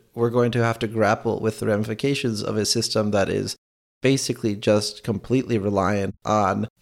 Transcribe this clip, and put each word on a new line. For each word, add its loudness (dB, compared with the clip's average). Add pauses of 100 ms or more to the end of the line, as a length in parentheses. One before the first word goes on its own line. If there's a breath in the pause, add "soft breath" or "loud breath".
(140)
we're 2
going 2
to 2
have 0
to -2
grapple 2
with -2
the -2
ramifications -2
of -2
a 0
system 0
that 2
is -4 (460)
basically 0
just 0
completely 0
reliant 0 (100)
on 2 (140)